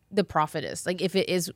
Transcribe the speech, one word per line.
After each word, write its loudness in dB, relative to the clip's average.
the 2
profit 0
is. -6
Like, -2
if 0
it 2
is 0